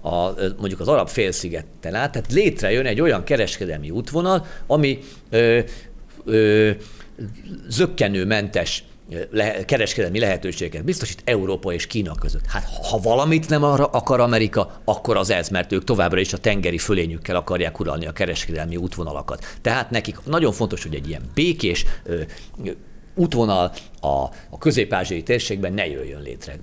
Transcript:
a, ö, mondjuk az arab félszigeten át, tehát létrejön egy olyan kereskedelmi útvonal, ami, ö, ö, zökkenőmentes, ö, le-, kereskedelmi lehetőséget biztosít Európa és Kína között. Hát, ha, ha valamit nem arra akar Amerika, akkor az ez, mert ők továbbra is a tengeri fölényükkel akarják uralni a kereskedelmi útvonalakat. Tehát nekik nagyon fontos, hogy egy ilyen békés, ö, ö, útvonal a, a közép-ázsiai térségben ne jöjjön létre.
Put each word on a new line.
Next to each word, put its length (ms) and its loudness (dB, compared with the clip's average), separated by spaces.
a, 360 0
ö, 120 -2
mondjuk 220 -4
az 80 -2
arab 200 4
félszigeten 840 -4
át, 180 -2
tehát 200 -4
létrejön 540 2
egy 140 0
olyan 240 2
kereskedelmi 640 -2
útvonal, 560 0
ami, 320 2
ö, 280 6
ö, 460 6
zökkenőmentes, 1160 0
ö, 60 -8
le-, 340 0
kereskedelmi 540 2
lehetőséget 680 -2
biztosít 400 -4
Európa 480 0
és 140 -4
Kína 280 -4
között. 320 -2
Hát, 180 -2
ha, 240 -6
ha 100 0
valamit 500 2
nem 160 4
arra 220 6
akar 340 2
Amerika, 640 2
akkor 320 2
az 140 2
ez, 180 2
mert 240 0
ők 120 0
továbbra 360 4
is 120 0
a 60 -4
tengeri 400 2
fölényükkel 580 0
akarják 440 -2
uralni 260 -4
a 60 -8
kereskedelmi 640 -2
útvonalakat. 840 -6
Tehát 300 0
nekik 340 -4
nagyon 280 2
fontos, 300 -2
hogy 120 -6
egy 140 -6
ilyen 140 -6
békés, 500 2
ö, 100 -4
ö, 60 -6
útvonal 540 4
a, 80 -2
a 80 -14
közép-ázsiai 640 0
térségben 500 -2
ne 140 0
jöjjön 360 -8
létre. 400 -12